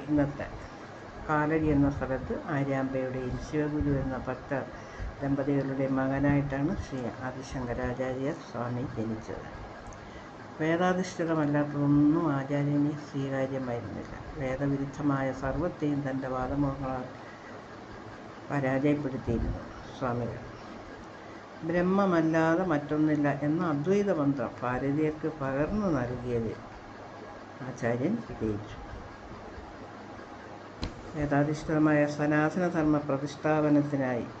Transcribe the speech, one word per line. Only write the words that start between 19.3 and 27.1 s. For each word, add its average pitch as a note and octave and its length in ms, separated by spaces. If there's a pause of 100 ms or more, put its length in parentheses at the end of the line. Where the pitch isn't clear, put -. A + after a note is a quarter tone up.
സ്വാമികൾ. A#2+ 460 (1200)
ബ്രഹ്മമല്ലാതെ E3+ 1000
മറ്റൊന്നില്ല D3 760
എന്ന D#3 240
അദ്വൈത F#3 460
മന്ത്രം C#3 460
ഭാരതീയർക്ക് C#3 680 (120)
പകർന്നു D3+ 500
നൽകിയതിൽ A#2+ 640 (1080)